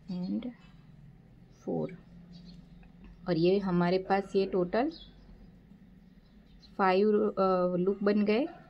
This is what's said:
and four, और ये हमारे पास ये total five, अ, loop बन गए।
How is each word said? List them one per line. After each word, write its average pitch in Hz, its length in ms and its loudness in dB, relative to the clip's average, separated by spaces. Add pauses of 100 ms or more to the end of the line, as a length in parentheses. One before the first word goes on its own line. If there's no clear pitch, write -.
(120)
and 202 380 -6 (1120)
four, 170 320 -6 (1300)
और 170 100 0
ये 180 200 4
हमारे 180 400 0 (100)
पास 196 280 -2
ये 190 100 2
total 208 460 -2 (1900)
five, 196 320 4
अ, 190 680 2
loop 196 260 0
बन 208 220 2
गए। 220 220 2 (240)